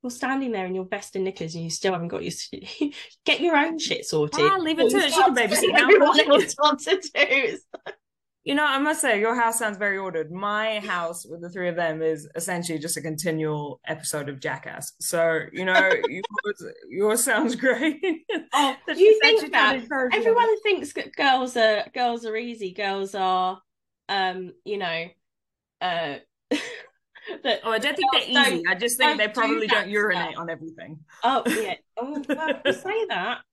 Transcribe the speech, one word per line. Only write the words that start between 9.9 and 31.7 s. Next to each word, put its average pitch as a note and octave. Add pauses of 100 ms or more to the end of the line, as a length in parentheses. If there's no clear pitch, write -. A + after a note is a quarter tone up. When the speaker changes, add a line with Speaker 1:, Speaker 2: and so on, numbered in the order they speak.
Speaker 2:
ordered. E3
My G#3
house F3
with E3
the E3+
three F3+
of E3
them D#3+
is D#3
essentially F3
just D#3
a -
continual D#3
episode D3+
of C#3
Jackass. -
So, E3
you -
know, F#3
Speaker 1:
<laughs> -
Speaker 2:
yours, G3+ (260)
yours G#3+
sounds B3+
great. C4 (260)
<laughs> - (220)
Speaker 1:
Oh, C4+ (100)
Speaker 2:
That D#4
Speaker 1:
you G#4
Speaker 2:
she's G#4+
Speaker 1:
think A4
Speaker 2:
actually D4+
trying A3+
Speaker 1:
that C4+
Speaker 2:
to A#3+
encourage C4
them. G#4+
Speaker 1:
everyone A4+
thinks E4
that -
girls B3+
are, A3 (100)
girls A#3+
are G#3+
easy. A3
Girls G3
are, F#3 (520)
um, F#3 (140)
you G#3
know, E3+ (760)
uh, E3+ (340)
<laughs> - (920)
that A#3+
Speaker 2:
Oh, A3+
I C4+
don't C#4+
think -
Speaker 1:
girls D4
Speaker 2:
they're C#4 (100)
easy. E3+
Speaker 1:
don't, E3+
Speaker 2:
I F#3+
just A#3
think D4+
they G#3+
Speaker 1:
don't G#3+
do B3+
Speaker 2:
probably A3
Speaker 1:
that -
Speaker 2:
don't G3+
urinate G3+
Speaker 1:
stuff. -
Speaker 2:
on E3+
everything. D#3 (220)
Speaker 1:
Oh, A#3+
yeah. A3 (220)